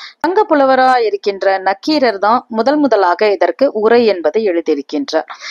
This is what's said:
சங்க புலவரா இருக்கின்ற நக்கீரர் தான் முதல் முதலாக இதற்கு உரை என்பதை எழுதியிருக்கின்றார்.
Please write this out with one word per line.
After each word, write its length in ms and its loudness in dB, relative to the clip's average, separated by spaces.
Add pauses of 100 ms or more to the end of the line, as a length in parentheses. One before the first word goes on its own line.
(200)
சங்க 300 0
புலவரா 480 2
இருக்கின்ற 600 -2
நக்கீரர் 600 -2
தான் 300 0
முதல் 300 -2
முதலாக 540 2
இதற்கு 400 0
உரை 340 2
என்பதை 420 0
எழுதியிருக்கின்றார். 800 -4 (240)